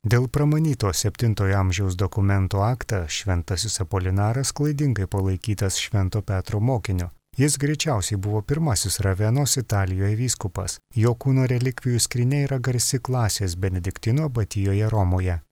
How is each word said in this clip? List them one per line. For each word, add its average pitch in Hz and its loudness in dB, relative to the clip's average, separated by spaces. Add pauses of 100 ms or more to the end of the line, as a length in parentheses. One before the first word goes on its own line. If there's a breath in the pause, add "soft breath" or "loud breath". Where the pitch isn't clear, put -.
Dėl 120 4
pramanyto 147 2
septintojo 101 2
amžiaus 92 0
dokumento 98 2
aktą 113 -2
Šventasis 92 -2
Apolinaras 101 0
klaidingai 143 0
palaikytas 95 -2
Švento 98 0
Petro 101 -2
mokiniu. 101 -2 (260)
Jis 143 2
greičiausiai 139 -2
buvo 104 -2
pirmasis 139 0
Ravenos 107 2
Italijoje 98 0
vyskupas. 110 -4 (160)
Jo 117 4
kūno 131 2
relikvijų 123 0
skrynia 127 0
yra 135 -2
garsi 123 0
klasės 104 0
benediktinų 98 0
abatijoje 104 0
Romoje. 92 2 (120)